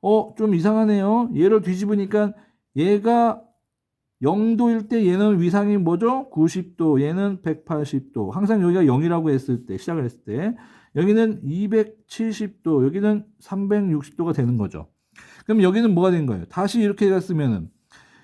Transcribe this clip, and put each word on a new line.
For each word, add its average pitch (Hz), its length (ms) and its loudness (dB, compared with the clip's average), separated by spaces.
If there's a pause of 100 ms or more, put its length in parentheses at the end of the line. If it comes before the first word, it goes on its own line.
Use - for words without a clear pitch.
어, 214 340 0
좀 214 180 0
이상하네요. 214 800 0
얘를 196 260 4
뒤집으니까 202 680 -2 (440)
얘가 214 680 2 (800)
영 208 340 2
도일 226 320 0
때 226 180 0
얘는 190 340 2
위상이 202 380 2
뭐죠? 226 520 0
구십 165 460 -2
도, 156 240 2
얘는 185 420 -2
백팔십 147 680 -6
도. 104 180 -4
항상 196 320 0
여기가 175 240 4
영이라고 160 440 2
했을 131 360 -2
때, 95 120 -8
시작을 165 260 -6
했을 120 200 -10
때, 160 300 -6 (400)
여기는 208 500 2
이백칠십 214 1160 -4
도, 147 220 2
여기는 208 400 0 (140)
삼백육십 196 760 -4
도가 170 160 -2
되는 123 240 0
거죠. 85 320 -6 (560)
그럼 214 180 2
여기는 202 320 2
뭐가 180 160 2
된 165 160 0
거예요? 95 200 -4
다시 196 340 -2
이렇게 202 280 2
갔으면은 151 640 -2 (540)